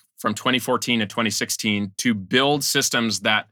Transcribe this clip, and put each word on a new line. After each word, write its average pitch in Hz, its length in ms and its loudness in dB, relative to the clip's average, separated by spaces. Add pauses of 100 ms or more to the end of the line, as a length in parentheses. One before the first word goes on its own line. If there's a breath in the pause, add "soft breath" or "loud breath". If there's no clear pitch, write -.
(180)
from 107 160 -2
twenty 127 260 0
fourteen 120 400 0
to 107 60 0
twenty 110 240 -2
sixteen 104 680 -2
to 123 160 0
build 131 500 2
systems 117 580 0
that 107 300 0